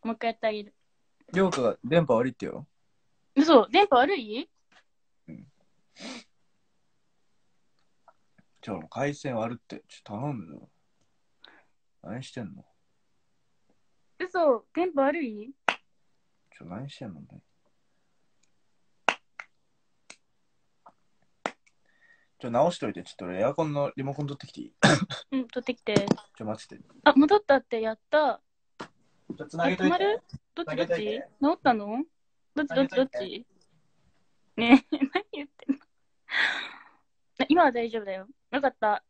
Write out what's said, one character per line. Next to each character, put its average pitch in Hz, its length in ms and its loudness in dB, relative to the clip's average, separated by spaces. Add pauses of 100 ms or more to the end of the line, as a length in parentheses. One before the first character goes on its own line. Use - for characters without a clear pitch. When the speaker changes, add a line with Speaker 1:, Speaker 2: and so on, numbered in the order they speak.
Speaker 1:
も 226 80 -6
う 226 40 -6
一 - 40 -20
回 233 100 -2
や 226 60 -6
っ - 40 -20
て - 80 -6
あ 220 40 0
げ 214 120 -8
る。 - 120 -20 (560)
Speaker 2:
り 180 100 2
ょ 190 60 4
う - 20 2
か 139 120 -2
が 113 220 0
電 156 220 2
波 127 100 2
悪 127 140 0
い - 40 -12
っ - 20 -16
て 101 100 -8
よ。 - 220 -10 (680)
Speaker 1:
嘘、 285 340 8
電 381 180 4
波 285 80 4
悪 294 200 4
い？ 233 320 -8 (800)
Speaker 2:
う 82 40 -16
ん。 - 200 -18 (3000)
ち - 80 -14
ょ、 104 40 -6
も 80 120 -10
う - 40 -20
回 143 260 -6
線 131 220 -8
悪 117 180 -6
っ - 20 -18
て。 - 300 -16
ち - 200 -20
ょ、 107 80 -12
頼 139 180 -6
む 82 200 -12
よ。 - 160 -20 (1300)
何 110 180 -12
し - 100 -16
て 120 120 -12
ん 92 100 -14
の？ - 100 -20 (1600)
Speaker 1:
嘘、 320 460 0 (100)
電 349 180 -2
波 277 80 0
悪 294 220 0
い？ 220 320 -10 (1000)
Speaker 2:
ち - 60 -20
ょ、 71 40 -18
何 104 220 -12
し - 120 -18
て 135 60 -12
ん 98 80 -14
の 73 80 -20
ね。 - 200 -20 (4000)
ち - 60 -12
ょ、 120 60 -6
直 143 200 4
し - 80 -10
と 120 100 -4
い 101 40 -8
て。 87 100 -10
ち - 80 -18
ょ - 20 -20
っ - 20 -20
と 95 100 -12
俺 90 140 -6
エ - 60 2
ア 139 80 0
コ 160 100 -2
ン 151 100 -4
の 143 220 -2
リ 139 80 -6
モ 139 100 -6
コ 147 80 -8
ン 143 60 -4
取 139 80 -8
っ - 20 -20
て - 100 -18
き - 40 -20
て - 100 -16
い 58 40 -12
い？ - 80 -20 (580)
Speaker 1:
う 269 60 -4
ん、 247 100 -4
取 247 160 -8
っ - 20 -12
て 247 80 -4
き - 80 -10
て。 202 240 2 (320)
Speaker 2:
ち - 40 -14
ょ、 110 40 -10
待 - 180 -8
っ - 40 -20
て - 100 -20
て。 - 60 -20 (220)
Speaker 1:
あ、 285 100 6
戻 302 220 6
っ 415 40 4
た 277 140 2
っ 262 80 0
て、 233 180 -6
や 220 120 -4
っ 220 60 -12 (100)
た。 302 320 2 (920)
Speaker 2:
ち - 60 -14
ょ、 311 60 -12
つ 302 100 -16
な 339 120 2
げ 370 80 0
と 359 100 2
い - 0 -
て。 320 60 4
Speaker 1:
あ、 359 40 2
止 - 20 0
ま 381 140 0
る？ 480 80 -4 (340)
ど 339 80 -8
っ - 20 -6
ち、 302 100 -8
ど 247 80 -2
っ - 20 0
ち？ - 20 -14
Speaker 2:
つ - 40 -2
な 170 40 2
げ - 0 -
と - 60 -
い 214 40 -6
て。 220 240 -8 (120)
Speaker 1:
治 285 140 2
っ - 80 -20
た 277 100 4
の？ 214 300 -4 (500)
ど 302 100 -2
っ - 20 -2
ち、 - 100 -6
ど 269 80 4
っ - 40 2
ち、 - 20 -6
Speaker 2:
つ - 80 -2
な - 0 -
げ - 0 -
と 254 40 2
い 262 60 2
て。 - 120 -10
Speaker 1:
ど 202 60 -6
っ - 20 -12
ち？ 226 200 -14 (1120)
ね 233 340 6
え、 302 80 -2
<laughs> - 0 -
何 359 320 -2
言 294 140 -12
っ - 120 -20
て - 140 -8
ん 269 40 0
の？ - 40 -20 (1600)
あ、 254 80 2
今 339 160 6
は 277 80 6
大 233 180 -2
丈 220 120 -6
夫 208 40 -10
だ 196 80 -8
よ。 190 140 -10 (240)
よ 285 100 -2
か 277 60 2
っ - 100 -2
た。 214 320 0